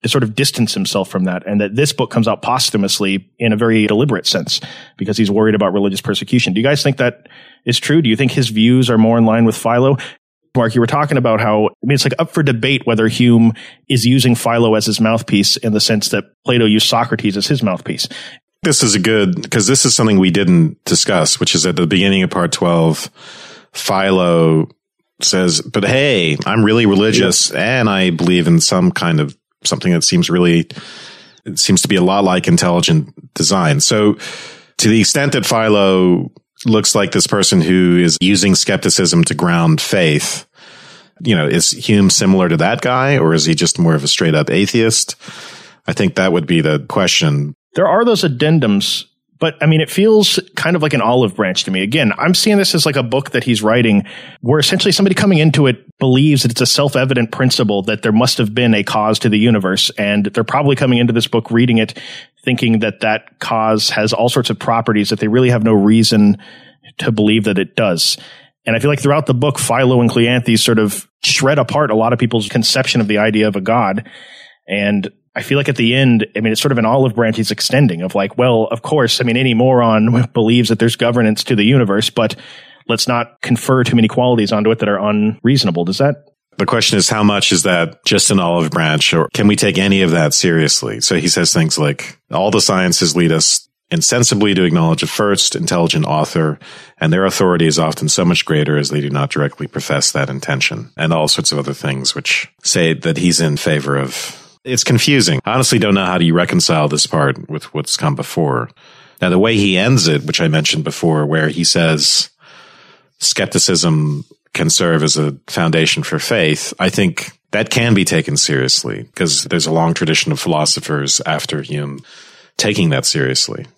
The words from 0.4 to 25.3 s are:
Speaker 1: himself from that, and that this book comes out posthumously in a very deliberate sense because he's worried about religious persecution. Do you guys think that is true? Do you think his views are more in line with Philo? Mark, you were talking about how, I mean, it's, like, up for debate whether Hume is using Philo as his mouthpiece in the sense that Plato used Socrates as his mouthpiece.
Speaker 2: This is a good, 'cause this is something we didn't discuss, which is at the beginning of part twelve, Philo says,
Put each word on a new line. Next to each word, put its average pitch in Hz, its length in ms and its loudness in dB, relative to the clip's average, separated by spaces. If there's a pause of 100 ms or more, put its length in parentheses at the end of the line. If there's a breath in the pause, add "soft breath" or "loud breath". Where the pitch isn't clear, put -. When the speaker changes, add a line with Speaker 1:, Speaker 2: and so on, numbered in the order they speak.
Speaker 1:
himself 98 360 -4
from 92 160 -2
that, 90 200 -4
and 104 160 -2
that 101 140 -4
this 139 180 0
book 123 160 -4
comes 117 180 0
out 104 140 -2
posthumously 98 960 -2
in 113 160 0
a 104 40 -2
very 113 280 2
deliberate 107 400 0
sense - 360 -4 (360 loud breath)
because 101 180 -4
he's 107 140 0
worried 107 240 2
about 98 200 0
religious 98 280 -2
persecution. 104 520 -2
Do 101 80 -2
you 120 40 0
guys 143 160 0
think 139 160 0
that 123 300 -4 (380 loud breath)
is 123 120 0
true? 156 240 2
Do 131 80 2
you 110 60 2
think 127 160 0
his 127 180 -2
views 117 400 2
are 120 80 4
more 113 220 4
in 113 60 4
line 113 200 2
with 110 120 0
Philo? 123 400 2 (600 loud breath)
Mark, 113 160 0
you 120 80 2
were 117 60 2
talking 147 300 -2
about 117 220 2
how, 107 280 0
I - 40 -2 (140)
mean, 135 80 0
it's, 135 120 0
like, 139 120 0
up 165 140 -2
for 170 100 0
debate 131 460 0
whether 113 220 2
Hume 117 440 4 (340 loud breath)
is 120 180 0
using 123 280 4
Philo 117 400 2
as 107 140 0
his 107 120 -2
mouthpiece 110 580 2
in 110 160 -2
the 107 80 0
sense 107 280 0
that 101 140 -4 (220)
Plato 120 200 2
used 107 220 2
Socrates 113 500 -2
as 101 80 -4
his 143 160 0
mouthpiece. - 460 -4 (560 loud breath)
Speaker 2:
This 156 200 0
is 107 100 0
a 104 60 0
good, 98 500 0
'cause 104 180 0
this 135 180 2
is 127 100 2
something 107 240 2
we 92 120 4
didn't 87 520 2
discuss, 92 560 0
which - 160 -2
is 85 100 0
at 85 120 -2
the 87 100 0
beginning 95 360 2
of 85 60 -2
part 87 220 -2
twelve, 85 580 0 (640 loud breath)
Philo 87 960 0 (540)
says, 92 400 0